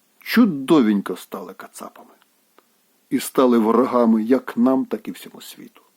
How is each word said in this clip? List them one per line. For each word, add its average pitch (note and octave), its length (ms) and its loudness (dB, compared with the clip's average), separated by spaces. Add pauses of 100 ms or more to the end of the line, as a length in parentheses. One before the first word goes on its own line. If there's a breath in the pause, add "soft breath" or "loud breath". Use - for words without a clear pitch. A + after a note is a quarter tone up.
(200)
чудовенько C3+ 960 0
стали - 380 -16
кацапами. - 600 -20 (960)
І C3 100 -2
стали B2+ 380 2
ворогами A2+ 680 2
як B2 340 -2
нам, C3 280 0
так - 220 -10
і G#2 40 -10
всьому - 300 -20
світу. - 400 -20 (160)